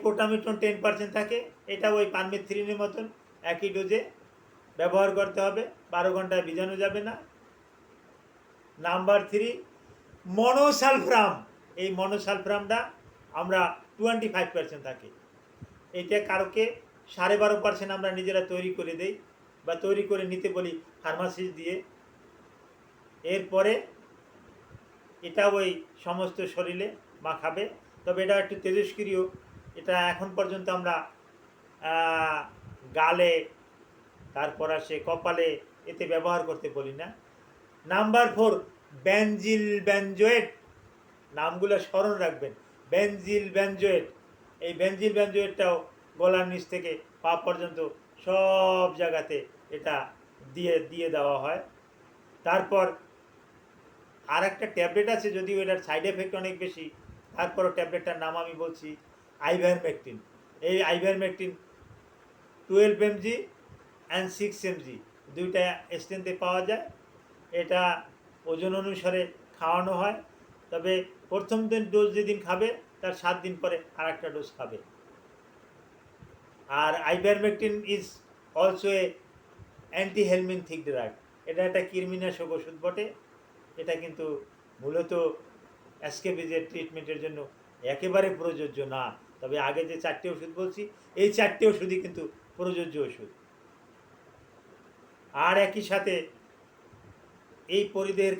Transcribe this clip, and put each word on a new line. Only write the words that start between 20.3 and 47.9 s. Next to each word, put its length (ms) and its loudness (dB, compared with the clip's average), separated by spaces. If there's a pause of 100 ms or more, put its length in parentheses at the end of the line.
নিতে 240 -4
বলি 160 -2 (300)
ফার্মাসিস্ট 560 -4
দিয়ে। 160 -6 (1500)
এরপরে 480 2 (1500)
এটা 220 2 (120)
ওই 120 2 (360)
সমস্ত 340 -4 (160)
শরীরে 320 -4 (400)
মাখাবে, 380 -4 (400)
তবে 200 0
এটা 180 4
একটু 120 -6 (100)
তেজস্ক্রিয়, 580 0 (580)
এটা 160 0 (160)
এখন 160 -6 (100)
পর্যন্ত 280 -2 (100)
আমরা, 180 -2 (960)
আহ, 500 2 (580)
গালে, 340 6 (1040)
তারপর 320 -2 (100)
আসে 160 -6 (120)
কপালে 420 2 (420)
এতে 220 -6
ব্যবহার 360 2
করতে 280 -6
বলি 240 -6
না। 60 -10 (800)
নাম্বার 480 6
ফোর, 180 6 (540)
বেনজিল 600 4 (220)
বেনজোয়েট। 600 4 (840)
নামগুলো 420 2 (120)
স্মরণ 280 2 (100)
রাখবেন, 280 -4 (400)
বেনজিল 520 2 (120)
বেনজোয়েট। 500 2 (540)
এই 200 -4
বেনজিল 380 2
বেনজোয়েটটাও 560 2 (440)
গলার 300 4
নিচ 240 -6
থেকে 180 -6 (320)
পা 100 2 (140)
পর্যন্ত 320 -4 (460)